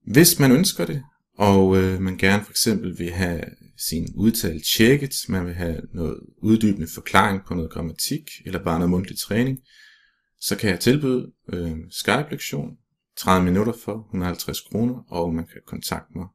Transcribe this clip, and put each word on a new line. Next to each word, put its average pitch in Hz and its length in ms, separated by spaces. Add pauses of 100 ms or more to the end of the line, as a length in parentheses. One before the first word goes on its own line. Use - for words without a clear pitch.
Hvis - 380
man 135 120
ønsker 165 340
det, 143 180 (340)
og, 98 400
øh, 92 240
man 92 160
gerne 101 260
for - 80
eksempel 92 480
vil 87 120
have 87 320 (340)
sin - 380
udtale 95 460
tjekket, 139 540 (140)
man 92 160
vil 87 80
have 85 280 (120)
noget 80 260 (180)
uddybende 107 500
forklaring 98 600
på - 60
noget 85 180
grammatik, - 580 (160)
eller 90 180
bare 85 160
noget 87 100
mundtlig 90 280
træning, 127 420 (800)
så - 180
kan 107 120
jeg 90 100
tilbyde, 131 540 (140)
øh, 85 300 (120)
Skype-lektion, - 880 (400)
tredive 92 280
minutter 101 280
for 107 240
hundrede 95 300
og 90 40
halvtreds - 300
kroner, 120 460
og 85 260
man 82 140
kan - 180
kontakte - 520
mig 90 180